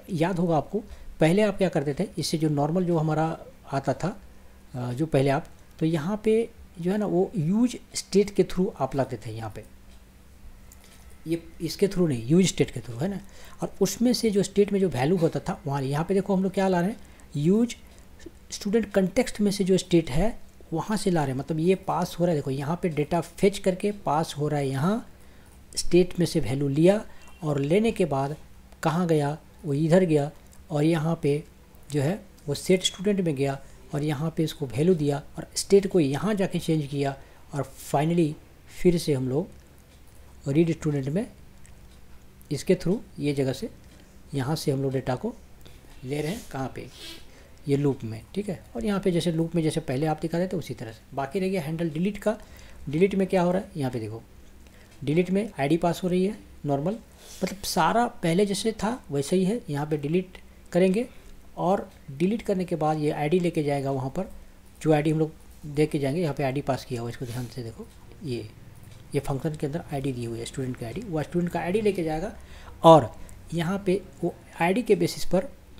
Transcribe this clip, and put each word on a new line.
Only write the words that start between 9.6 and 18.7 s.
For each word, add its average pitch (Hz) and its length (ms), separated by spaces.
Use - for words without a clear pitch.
ये 165 140
इसके 175 260
through 180 220
नहीं, 117 180
use 170 200
state - 240
के - 80
through, 117 220
है 175 60
ना। 196 120
और 180 200
उसमें 233 320
से 226 160
जो 196 140
state 196 300
में 196 60
जो 190 100
value 139 280
होता 156 220
था, 175 260
वहाँ 139 160
यहाँ 143 240
पे 196 80
देखो 196 220
हम 185 80
लोग 190 100
क्या 190 140
ला 180 120
रहे 175 100
हैं, 240 80
use 196 400
student 208 420